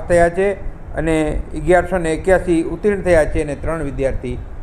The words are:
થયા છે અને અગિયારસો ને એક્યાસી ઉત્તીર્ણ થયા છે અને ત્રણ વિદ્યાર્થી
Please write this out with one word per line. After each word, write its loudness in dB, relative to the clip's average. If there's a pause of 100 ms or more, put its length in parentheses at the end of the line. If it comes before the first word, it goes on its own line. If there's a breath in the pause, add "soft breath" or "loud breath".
થયા 6
છે -2 (200)
અને 0 (140)
અગિયારસો 2
ને 0
એક્યાસી 2
ઉત્તીર્ણ -2
થયા 4
છે 0
અને -4
ત્રણ -4
વિદ્યાર્થી -4 (240)